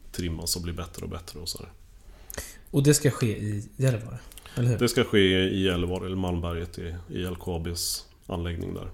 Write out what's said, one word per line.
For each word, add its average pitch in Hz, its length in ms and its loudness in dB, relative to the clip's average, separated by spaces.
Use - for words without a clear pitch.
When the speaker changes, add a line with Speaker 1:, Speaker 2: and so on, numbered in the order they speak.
Speaker 1:
trimmas 82 440 -4
och 90 60 -4
bli 85 100 -4
bättre 87 320 -10
och 85 60 -8
bättre 82 300 -12
och 78 80 -10
sådär. - 200 -10
Speaker 2:
Och 143 120 2
det 147 120 8
ska 143 160 4
ske 113 280 0
i 104 380 -4
Gällivare, 120 420 0
eller 120 140 2
hur? 117 100 4
Speaker 1:
Det 117 100 4
ska 120 160 2
ske 95 440 6
i 98 160 2
Gällivare, 90 420 0
eller 95 100 -2
Malmberget 87 640 -2
i, 85 160 -8
i - 140 -4
L 90 140 -6
K 90 180 -4
A - 80 -2
B:s - 400 -4
anläggning 87 480 -4
där. 92 200 -8